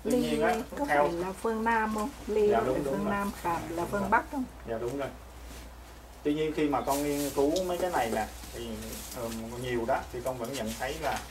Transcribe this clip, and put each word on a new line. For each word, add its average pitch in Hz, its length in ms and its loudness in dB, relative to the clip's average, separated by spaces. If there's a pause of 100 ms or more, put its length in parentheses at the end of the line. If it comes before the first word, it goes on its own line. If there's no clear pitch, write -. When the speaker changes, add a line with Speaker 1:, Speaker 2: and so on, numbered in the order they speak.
Speaker 1:
Tuy 220 80 2
Speaker 2:
Ly 247 100 6
Speaker 1:
nhiên 233 200 2
á, 220 140 4 (220)
Speaker 2:
có 285 80 0
Speaker 1:
theo 147 180 6
Speaker 2:
phải 147 100 4
là 180 180 -2 (100)
phương 220 220 0
Nam 220 320 2
không? 214 140 0 (180)
Ly 208 200 4
Speaker 1:
Dạ, - 120 6
Speaker 2:
là - 60 2
Speaker 1:
đúng, - 180 2
đúng 135 100 0
Speaker 2:
phương 196 120 0
Speaker 1:
rồi. 202 80 0
Speaker 2:
Nam, 202 180 0 (100)
Khảm 180 280 0
là 170 60 -4
Speaker 1:
Đúng 170 160 0
Speaker 2:
phương 202 100 0
Speaker 1:
rồi. 196 80 0
Speaker 2:
Bắc 226 220 6
không? 277 120 -2 (260)
Speaker 1:
Dạ, 226 120 -2
đúng 120 160 -2
rồi. 135 100 -4 (1160)
Tuy 147 100 4
nhiên 156 220 2
khi 151 140 4
mà 131 120 4
con 139 220 2
nghiên 143 320 0
cứu 151 280 4
mấy 180 140 0
cái 180 140 2
này 127 240 2
nè, 107 120 0 (260)
thì, 117 140 -8 (480)
ừm, 117 460 -6
nhiều 123 260 0
đó, 113 120 4 (140)
thì - 120 -4
con 127 120 -2
vẫn 123 160 -4
nhận 113 160 -2 (100)
thấy 135 220 -2
là 127 180 0 (120)